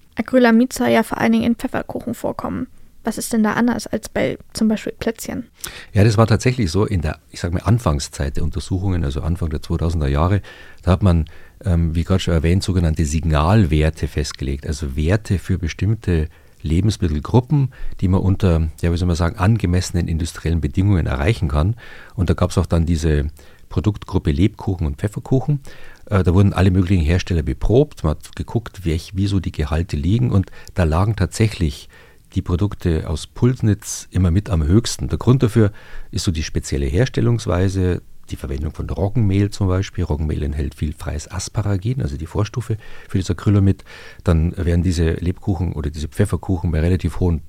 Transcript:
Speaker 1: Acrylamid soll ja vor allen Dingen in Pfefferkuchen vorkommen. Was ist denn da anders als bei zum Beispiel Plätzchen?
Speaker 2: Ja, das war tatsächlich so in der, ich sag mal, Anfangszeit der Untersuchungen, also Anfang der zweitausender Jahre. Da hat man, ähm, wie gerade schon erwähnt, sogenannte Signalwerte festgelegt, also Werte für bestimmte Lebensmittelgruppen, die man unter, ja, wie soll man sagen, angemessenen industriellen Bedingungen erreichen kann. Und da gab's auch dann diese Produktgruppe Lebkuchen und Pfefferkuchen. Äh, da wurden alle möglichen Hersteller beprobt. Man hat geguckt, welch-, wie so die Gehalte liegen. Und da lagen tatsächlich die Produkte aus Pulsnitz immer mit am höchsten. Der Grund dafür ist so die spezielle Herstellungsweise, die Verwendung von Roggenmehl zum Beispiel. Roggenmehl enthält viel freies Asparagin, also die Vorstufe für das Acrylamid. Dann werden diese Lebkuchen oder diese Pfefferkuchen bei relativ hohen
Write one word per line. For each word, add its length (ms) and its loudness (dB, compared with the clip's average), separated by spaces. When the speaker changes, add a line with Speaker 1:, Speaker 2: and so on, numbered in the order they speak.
Speaker 1:
Acrylamid 580 4
soll 140 0
ja 140 4
vor 140 -8
allen 160 0
Dingen 120 2
in 100 0
Pfefferkuchen 580 -6
vorkommen. 540 -6
Was 120 -2
ist 160 -8
denn 100 2
da 120 0
anders 320 0
als 240 -6
bei 260 -2
zum 160 0
Beispiel 240 -2
Plätzchen? 560 -8
Speaker 2:
Ja, 100 6
das 140 4
war 80 6
tatsächlich 440 2
so 140 2
in 160 0
der, 180 -4
ich 100 -18
sag 140 -4
mal, 60 -2
Anfangszeit 760 0
der 80 0
Untersuchungen, 580 -2
also 200 -2
Anfang 260 -2
der 140 -4
zweitausender 460 0
Jahre. 340 2
Da 100 4
hat 100 0
man, 220 4
ähm, 300 2
wie 100 0
gerade 160 2
schon 140 0
erwähnt, 280 2
sogenannte 440 0
Signalwerte 1000 2
festgelegt, 600 -6
also 280 -4
Werte 440 0
für 200 -2
bestimmte 680 -2
Lebensmittelgruppen, 1120 0
die 80 0
man 120 4
unter, 500 2
ja, 100 2
wie 40 0
soll 120 0
man 80 2
sagen, 200 0
angemessenen 720 0
industriellen 540 -2
Bedingungen 460 2
erreichen 420 0
kann. 260 2
Und 160 0
da 40 2
gab's 220 0
auch 100 2
dann 200 2
diese 400 2
Produktgruppe 640 -2
Lebkuchen 560 0
und 120 -4
Pfefferkuchen. 600 -2
Äh, 180 2
da 120 4
wurden 180 6
alle 180 4
möglichen 320 4
Hersteller 400 2
beprobt. 600 2
Man 80 2
hat 240 -12
geguckt, 480 -6
welch-, 320 -2
wie 100 0
so 140 0
die 100 -4
Gehalte 460 -2
liegen. 340 2
Und 220 2
da 100 2
lagen 320 2
tatsächlich 720 -2
die 60 0
Produkte 680 -2
aus 160 -6
Pulsnitz 840 -2
immer 200 2
mit 180 0
am 140 0
höchsten. 460 2
Der 100 -2
Grund 240 2
dafür 300 4
ist 120 -4
so 60 0
die 140 -2
spezielle 420 -4
Herstellungsweise, 1160 0
die 60 -10
Verwendung 360 -6
von 160 -8
Roggenmehl 600 2
zum 180 -2
Beispiel. 360 -2
Roggenmehl 380 -2
enthält 320 -4
viel 200 -4
freies 360 -10
Asparagin, 680 -4
also 160 -4
die 100 -8
Vorstufe 520 -4
für 100 -2
das 120 -2
Acrylamid. 540 2
Dann 320 2
werden 260 2
diese 300 2
Lebkuchen 600 -2
oder 180 -4
diese 180 -6
Pfefferkuchen 600 -2
bei 100 0
relativ 400 0
hohen 280 2